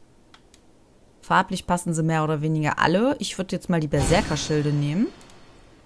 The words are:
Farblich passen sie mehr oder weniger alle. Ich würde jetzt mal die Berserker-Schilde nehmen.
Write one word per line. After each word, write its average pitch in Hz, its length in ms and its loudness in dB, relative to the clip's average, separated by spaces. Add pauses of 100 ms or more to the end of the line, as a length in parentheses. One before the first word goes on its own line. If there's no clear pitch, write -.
(1200)
Farblich 180 460 0
passen 175 260 -2
sie 160 80 -2
mehr 160 220 2
oder 156 180 -2
weniger 156 380 0
alle. 220 400 4
Ich - 180 -8
würde 185 160 -6
jetzt - 160 -6
mal 170 80 2
die 156 80 -2
Berserker-Schilde 151 840 0
nehmen. 147 360 0 (800)